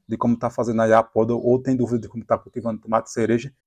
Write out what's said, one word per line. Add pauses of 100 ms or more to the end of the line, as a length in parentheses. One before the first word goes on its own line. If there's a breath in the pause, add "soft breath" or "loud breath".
de
como
tá
fazendo
aí
a
poda
ou
tem
dúvida
de
como
tá
cultivando
tomate
cereja, (160)